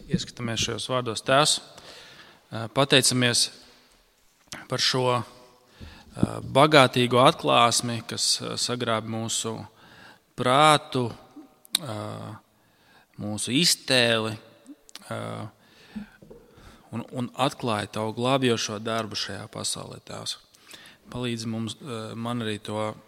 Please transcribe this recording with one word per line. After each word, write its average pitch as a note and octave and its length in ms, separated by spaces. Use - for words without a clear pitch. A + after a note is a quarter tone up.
ieskatāmies - 560
šajos A2 300
vārdos. B2 340
Tēvs, C#3 300
ā, A2+ 160
pateicamies B2+ 800
par - 140
šo, B2+ 240
ā, A#2 80
bagātīgo C3 640
atklāsmi, A#2+ 880
kas, - 220
ā, A#2 160
sagrāb A2+ 480
mūsu A2+ 460
prātu, C3 680
ā, A#2 160
mūsu G#2+ 400
iztēli, A#2 800
ā, A2+ 100
un, A2+ 160
un B2 240
atklāja A#2 640
tavu A2 240
glābjošo B2 640
darbu A2 320
šajā G#2 320
pasaulē, G#2 560
Tēvs. - 320
Palīdzi A#2 400
mums, A2+ 320
ā, A2 320
man A#2 320
arī G#2+ 160
to G#2+ 300